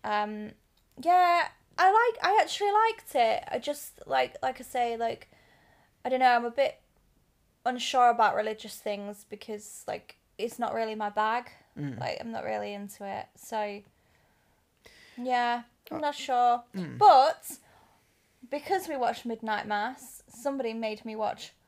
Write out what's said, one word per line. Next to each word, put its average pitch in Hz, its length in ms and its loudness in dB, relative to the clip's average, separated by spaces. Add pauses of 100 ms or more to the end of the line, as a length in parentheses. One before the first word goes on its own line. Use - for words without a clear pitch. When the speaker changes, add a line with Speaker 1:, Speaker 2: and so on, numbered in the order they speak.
Speaker 1:
Um, 214 500 -4 (500)
yeah, 349 460 4 (280)
I 370 160 4
like, 453 320 2
I 403 160 4
actually 403 320 0
liked 440 420 0
it. 226 380 2
I - 60 -4
just, - 480 -10
like, 254 360 -2
like 262 180 -4
I 247 40 -14
say, 240 320 -2
like, 226 320 -6 (800)
I - 20 -2
don't 254 120 0
know, 254 140 8
I'm 240 120 2
a 233 40 -4
bit 269 300 0 (880)
unsure 247 420 4
about 226 260 4
religious 214 420 -4
things 202 520 -8
because, 208 580 -14
like, - 300 -10 (220)
it's 233 200 -6
not 233 160 -4
really 220 200 -4
my 214 140 -6
bag. 214 420 -2 (280)
Speaker 2:
Mm. 139 200 -8
Speaker 1:
Like, - 220 -6
I'm 233 100 -10
not 226 140 -8
really 208 300 -6
into 202 340 -14
it. 208 180 -8 (100)
So, 208 440 -8 (1400)
yeah, 240 420 0 (280)
I'm - 80 -8
Speaker 2:
Uh, - 20 -6
Speaker 1:
not 294 140 -2
sure. 247 480 2 (120)
Speaker 2:
mm. 151 240 -8
Speaker 1:
But 311 520 8 (1000)
because 359 380 -4
we 302 80 -6
watched 233 300 -2
Midnight 220 400 -4
Mass, 208 640 -6
somebody 262 460 -6
made 220 300 -6
me 220 120 -10
watch - 360 -6 (160)